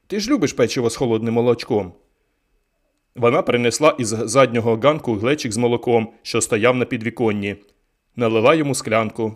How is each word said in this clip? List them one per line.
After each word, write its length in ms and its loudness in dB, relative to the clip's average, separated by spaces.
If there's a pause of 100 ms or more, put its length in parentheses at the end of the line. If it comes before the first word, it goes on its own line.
Ти 120 -6
ж 120 -2
любиш 220 0
печиво 360 0
з 60 -6
холодним 380 -2
молочком?» 600 0 (1200)
Вона 260 2
принесла 580 2
із 80 -4
заднього 720 0
ганку 360 0
глечик 380 -2
з 60 -8
молоком, 640 0
що 200 -4
стояв 340 2
на 100 -2
підвіконні. 720 -4 (600)
Налила 400 2
йому 200 -2
склянку, 600 -4